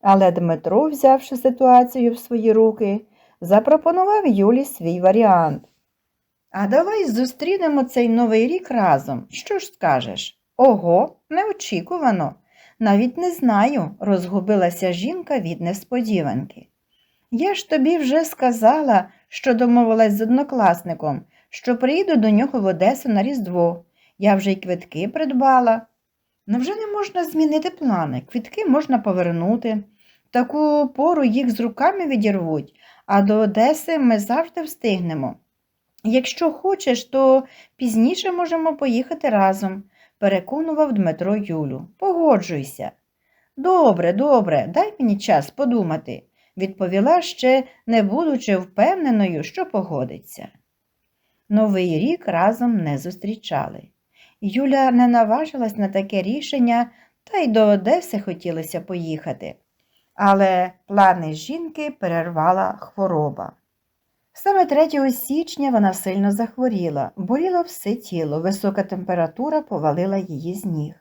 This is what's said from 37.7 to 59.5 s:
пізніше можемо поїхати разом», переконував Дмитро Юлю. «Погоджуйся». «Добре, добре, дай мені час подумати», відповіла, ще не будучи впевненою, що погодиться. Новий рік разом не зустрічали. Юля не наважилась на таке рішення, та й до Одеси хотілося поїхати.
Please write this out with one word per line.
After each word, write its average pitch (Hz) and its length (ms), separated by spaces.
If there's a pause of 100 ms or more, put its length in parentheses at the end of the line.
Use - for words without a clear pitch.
пізніше 254 560
можемо 330 440
поїхати 277 540
разом», 196 540 (360)
переконував 285 720
Дмитро 180 420
Юлю. 160 520 (100)
«Погоджуйся». 240 960 (640)
«Добре, 262 560
добре, 196 600
дай 403 260
мені 220 180
час 202 340
подумати», 190 720 (340)
відповіла, 190 640
ще 262 420 (240)
не 226 160
будучи 247 540
впевненою, 208 840
що 359 220
погодиться. 170 840 (1040)
Новий 190 500
рік 294 280
разом 220 500
не 151 200
зустрічали. 180 880 (580)
Юля 262 500
не 247 160
наважилась 240 720
на 202 100
таке 196 340
рішення, 240 680 (340)
та - 140
й 330 100
до 220 180
Одеси 208 540
хотілося 175 600
поїхати. 160 760 (600)